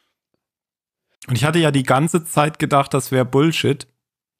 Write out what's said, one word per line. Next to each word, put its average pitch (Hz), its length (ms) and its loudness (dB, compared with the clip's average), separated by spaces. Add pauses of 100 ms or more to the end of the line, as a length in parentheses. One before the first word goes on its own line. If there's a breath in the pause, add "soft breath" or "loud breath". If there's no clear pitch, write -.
(1300)
Und 127 100 -2
ich 107 80 -2
hatte 160 140 0
ja 156 120 2
die 139 140 2
ganze 160 400 0
Zeit 156 340 -2
gedacht, 139 340 0
das 135 200 -2
wäre 127 120 2
Bullshit. 143 640 0 (540)